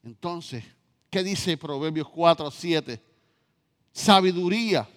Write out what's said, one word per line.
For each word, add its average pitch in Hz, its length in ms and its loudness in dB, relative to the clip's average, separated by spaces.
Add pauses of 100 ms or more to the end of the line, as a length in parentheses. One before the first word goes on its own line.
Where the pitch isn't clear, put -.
Entonces, 127 600 -12 (460)
¿qué 185 120 -2
dice 185 360 0
Proverbios 156 500 -4
cuatro 160 420 2
siete? 143 520 -4 (880)
Sabiduría. 185 1040 2